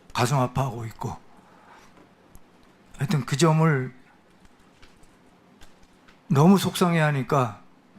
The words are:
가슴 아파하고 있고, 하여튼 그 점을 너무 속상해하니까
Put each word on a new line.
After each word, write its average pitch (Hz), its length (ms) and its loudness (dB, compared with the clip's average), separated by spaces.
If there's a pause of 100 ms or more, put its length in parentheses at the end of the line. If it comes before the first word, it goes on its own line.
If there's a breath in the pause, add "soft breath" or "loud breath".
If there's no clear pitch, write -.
(120)
가슴 123 240 -2
아파하고 127 480 -4
있고, 110 320 -12 (1800 loud breath)
하여튼 139 260 -4
그 139 140 -8
점을 156 540 2 (2250)
너무 170 300 6
속상해하니까 151 1040 0 (360)